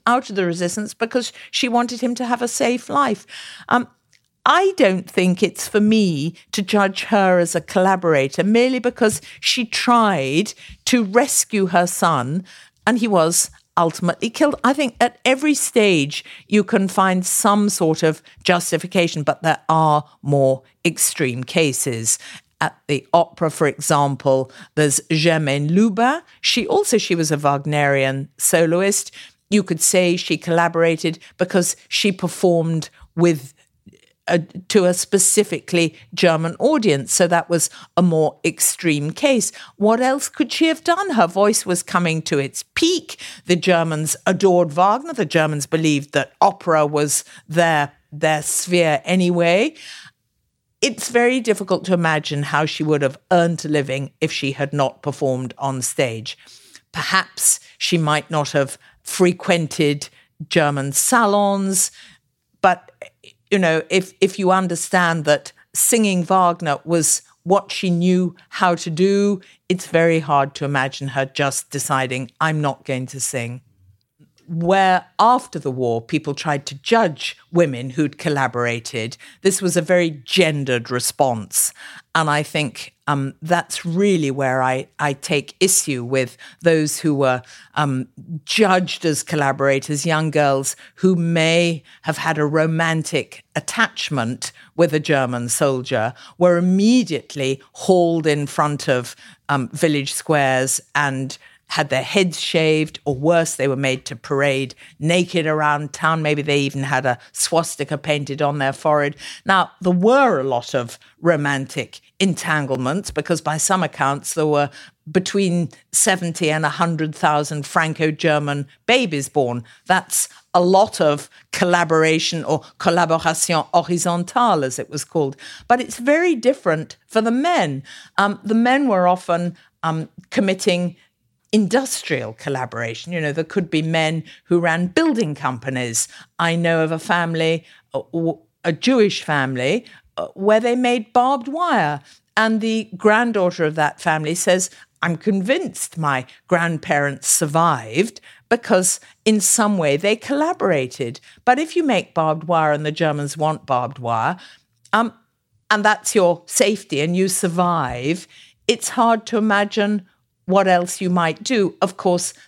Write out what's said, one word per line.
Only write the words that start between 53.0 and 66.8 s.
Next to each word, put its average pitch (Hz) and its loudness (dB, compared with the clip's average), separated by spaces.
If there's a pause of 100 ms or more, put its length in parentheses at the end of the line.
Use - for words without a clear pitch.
have 135 -2 (140)
earned 170 2
a 156 -6
living 139 -2
if 160 0
she 135 -4
had 139 -6
not 143 -2
performed 131 -4
on 135 -6
stage. 117 -4 (540)
Perhaps - -2 (200)
she - 0
might 151 0
not 151 -2
have 139 -2 (240)
frequented 170 0 (400)
German 143 0
salons, 202 0 (720)
but, 180 2 (580)
you 202 4
know, 160 4
if, 185 0
if 185 2
you 185 2
understand 175 0
that 147 0 (220)
singing 202 2
Wagner 175 2